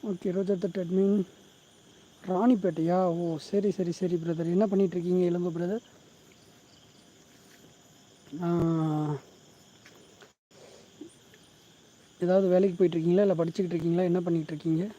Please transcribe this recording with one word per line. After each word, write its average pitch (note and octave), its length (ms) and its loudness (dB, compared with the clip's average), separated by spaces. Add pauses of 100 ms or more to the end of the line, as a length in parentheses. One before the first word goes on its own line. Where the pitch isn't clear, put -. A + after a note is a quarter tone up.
ஓகே, F#3 260 -4
ரோஜா G3 180 -2
தட் F3+ 280 -4
அட்மின். F#3+ 340 2 (1120)
ராணிப்பேட்டையா? F#3 720 0 (220)
ஓ, F3 40 -4 (240)
சரி, G3+ 300 0
சரி, F3 220 -2
சரி F3+ 160 -2
பிரதர். E3 400 -2
என்ன G3+ 120 4
பண்ணிட்டு F#3+ 280 0
இருக்கீங்க F3+ 340 0
இளங்கோ F3 260 -2
பிரதர்? F3+ 300 -6 (2500)
ஆ, - 20 0 (3750)
ஏதாவது F#3 340 4
வேலைக்கு F#3 240 4
போயிட்டு F3 200 4
இருக்கீங்களா, F3 280 4
இல்ல F#3+ 160 4
படிச்சுக்கிட்டு E3+ 340 -2
இருக்கீங்களா, E3+ 360 0
என்ன F3+ 160 2
பண்ணிட்டு E3 260 -2
இருக்கீங்க? D#3+ 320 -2 (140)